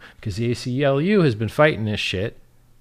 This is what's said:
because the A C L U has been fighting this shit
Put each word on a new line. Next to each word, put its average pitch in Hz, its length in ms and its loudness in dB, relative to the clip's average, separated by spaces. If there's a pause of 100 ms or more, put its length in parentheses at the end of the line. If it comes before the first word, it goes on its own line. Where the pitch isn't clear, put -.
(160)
because 101 180 -8
the 117 160 -2
A 120 60 0
C 131 260 -4
L 139 180 2
U 196 200 2
has 131 160 2
been 110 120 -2
fighting 151 360 2
this 107 160 -2
shit 98 400 -4 (400)